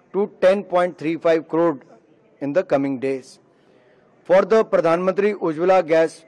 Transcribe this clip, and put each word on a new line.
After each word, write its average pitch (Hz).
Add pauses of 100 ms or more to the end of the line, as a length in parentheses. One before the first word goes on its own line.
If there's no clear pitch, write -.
(140)
to 196 (100)
ten 196
point 175
three 160
five 165
crore 160 (640)
in 139
the 185
coming 139
days. 135 (840)
For 190
the 220
Pradhan 175
Mantri 196
Ujjwala 175
gas 160